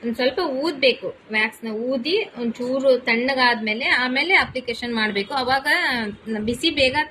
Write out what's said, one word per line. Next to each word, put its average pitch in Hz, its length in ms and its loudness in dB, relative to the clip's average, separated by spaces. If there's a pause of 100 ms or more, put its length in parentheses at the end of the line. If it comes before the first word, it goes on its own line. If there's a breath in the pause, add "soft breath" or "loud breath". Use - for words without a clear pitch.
ಒಂದ್ 233 120 -2
ಸ್ವಲ್ಪ 262 240 0
ಊದ್ಬೇಕು, 269 760 0 (140)
ವ್ಯಾಕ್ಸ್ 220 340 -2
ನ 226 40 -6
ಊದಿ 254 560 -2
ಒಂಚೂರು 247 720 0
ತಣ್ಣಗಾದ್ಮೇಲೆ 240 880 0
ಆಮೇಲೆ 277 500 2
ಅಪ್ಲಿಕೇಶನ್ 247 600 -2
ಮಾಡ್ಬೇಕು. 208 380 -2
ಅವಾಗ 269 340 0 (720)
ಬಿಸಿ 240 300 0
ಬೇಗ 277 260 2 (160)